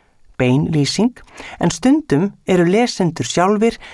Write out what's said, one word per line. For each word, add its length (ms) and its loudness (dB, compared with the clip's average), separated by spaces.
bein 320 2
lýsing, 480 0
en 100 2
stundum 600 0
eru 160 2
lesendur 640 0
sjálfir 480 0